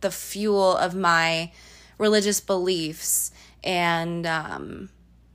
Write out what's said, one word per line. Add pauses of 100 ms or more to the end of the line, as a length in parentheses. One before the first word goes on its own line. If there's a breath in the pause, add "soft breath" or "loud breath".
the
fuel
of
my (460 loud breath)
religious
beliefs (320 soft breath)
and,
um, (460)